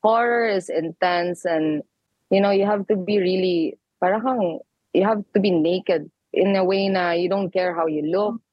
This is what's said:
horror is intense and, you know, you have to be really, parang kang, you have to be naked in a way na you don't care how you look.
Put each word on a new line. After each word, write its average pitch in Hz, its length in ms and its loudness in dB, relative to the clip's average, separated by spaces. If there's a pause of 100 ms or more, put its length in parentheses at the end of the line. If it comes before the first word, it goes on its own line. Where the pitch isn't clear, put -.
horror 233 440 2
is 196 220 -2
intense 175 760 -2
and, 156 380 -2 (460)
you 196 120 4
know, 202 100 2
you 196 140 2
have 202 220 -2
to 214 80 2
be 202 240 -2
really, 185 580 0 (240)
parang 196 200 0
kang, 226 380 -2 (340)
you 180 100 4
have 208 200 0 (100)
to 208 60 4
be 196 120 2
naked 170 580 0 (240)
in 196 220 2
a 190 100 2
way 196 240 0
na 180 220 0
you 175 180 0
don't 196 220 -2
care 180 240 -2
how 165 120 0
you 151 160 -2
look. 208 380 -2 (120)